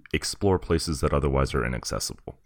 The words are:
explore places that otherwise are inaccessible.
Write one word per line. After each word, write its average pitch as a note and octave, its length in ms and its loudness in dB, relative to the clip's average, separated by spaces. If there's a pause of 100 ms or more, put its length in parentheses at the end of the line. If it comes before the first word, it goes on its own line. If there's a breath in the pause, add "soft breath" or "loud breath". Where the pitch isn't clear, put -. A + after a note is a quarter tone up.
(140)
explore F#2 440 0
places D#2+ 440 -2
that C#2+ 100 2
otherwise C2+ 420 2
are C2 100 0
inaccessible. - 800 -6